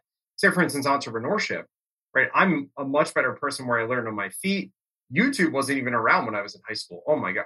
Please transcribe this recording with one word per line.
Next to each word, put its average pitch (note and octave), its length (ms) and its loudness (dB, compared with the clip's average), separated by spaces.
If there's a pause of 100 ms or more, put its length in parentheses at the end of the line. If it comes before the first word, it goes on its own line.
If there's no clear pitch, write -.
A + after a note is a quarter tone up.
(360)
say, G3 140 4
for F3 120 2
instance, C#3+ 240 0
entrepreneurship, A#2+ 800 -2 (500)
right? B2+ 200 4
I'm D#3 440 2
a C#3+ 60 -4
much D3 300 2
better C3 180 2
person C3+ 340 -6
where A#2+ 140 2
I A2+ 40 0
learn A#2 220 -2
on A2 80 -6
my G2+ 160 -4
feet. F#3+ 420 -4 (420)
YouTube G#3 380 2
wasn't C3+ 260 0
even B2 160 -2
around B2+ 320 4
when G#2+ 80 -4
I G2+ 80 -2
was G2+ 120 -10
in - 120 -20
high A2 80 -8
school. F2 320 -14
Oh D3+ 100 4
my G2 160 -4
God, G2+ 140 -4